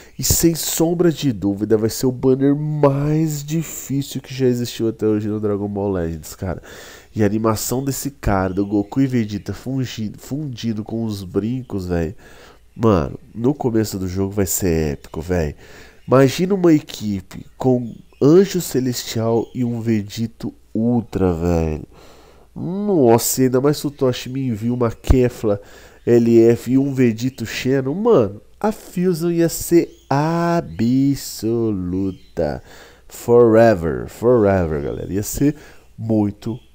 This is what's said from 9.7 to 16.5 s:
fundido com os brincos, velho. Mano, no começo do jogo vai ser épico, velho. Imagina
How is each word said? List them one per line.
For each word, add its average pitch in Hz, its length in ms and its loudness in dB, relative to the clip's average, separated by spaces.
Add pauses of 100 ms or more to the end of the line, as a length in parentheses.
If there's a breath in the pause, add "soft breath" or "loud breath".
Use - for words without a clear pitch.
fundido 117 640 -6
com 113 220 -6
os 101 180 -6
brincos, 98 640 -4
velho. 85 260 -2 (600 loud breath)
Mano, 98 420 2 (160)
no 117 200 0
começo 110 440 -2
do 92 120 -4
jogo 98 240 -4
vai 101 120 0
ser 80 500 0
épico, - 260 -12
velho. 80 340 -2 (500 loud breath)
Imagina 139 500 4